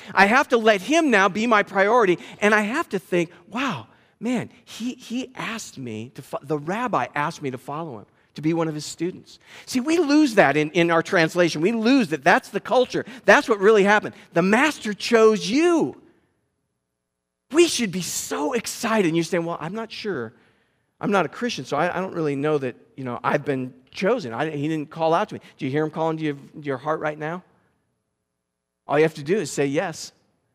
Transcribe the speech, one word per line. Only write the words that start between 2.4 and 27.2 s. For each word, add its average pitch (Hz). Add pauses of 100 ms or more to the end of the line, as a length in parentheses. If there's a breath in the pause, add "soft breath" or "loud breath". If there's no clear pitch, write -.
And 208
I 214
have 240
to 196
think, 175 (160 loud breath)
"Wow, 202 (320 soft breath)
man, 214 (140 soft breath)
he, 233
he 214
asked 208
me 117
to 135
fo-, -
the 147
rabbi 185
asked 151
me 135
to 123
follow 143
him, - (300)
to 151
be 160
one 165
of 151
his 147
students." - (260 loud breath)
See, 254
we 311
lose 294
that 147
in, 151
in 170
our 165
translation. 165
We 190
lose 233
that 147
that's 208
the 190
culture. 240 (200 loud breath)
That's 254
what 214
really 202
happened. 202 (200 loud breath)
The 170
master 214
chose 220
you. 277 (1500)
We 330
should 233
be 175
so 277
excited. 220
And 160
you're 165
saying, 170
"Well, 170
I'm 170
not 220
sure. 127 (680)
I'm 226
not 190
a 139
Christian, 226
so 139
I, 170
I 175
don't 190
really 156
know 151
that, 131 (220)
you 135
know, 120
I've 139
been 131 (200)
chosen. 190
I, 143
he 147
didn't 156
call 165
out 208
to 139
me." - (160 loud breath)
Do -
you 131
hear 151
him 156
calling 160
to 156
your, 143 (240)
your 147
heart 156
right 156
now? 160 (1400)